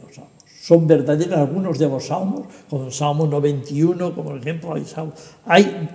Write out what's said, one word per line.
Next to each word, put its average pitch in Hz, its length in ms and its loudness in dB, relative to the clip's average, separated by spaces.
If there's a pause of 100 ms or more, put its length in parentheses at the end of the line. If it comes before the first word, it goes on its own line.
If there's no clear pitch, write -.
los - 100 -20
salmos. - 200 -20 (260)
Son 170 260 6
verdaderos 156 500 2
algunos 156 420 0
de 151 80 2
los 135 200 -2
salmos, 190 400 -4 (240)
como 131 160 -6
el 123 60 -12
Salmo 147 340 0
noventa 143 440 -2
y 143 120 0
uno, 175 320 0
como 156 180 -8
el 135 80 -10
ejemplo, 156 340 -8
hay 147 120 -6
salmos, 160 280 -10 (300)
hay 175 500 4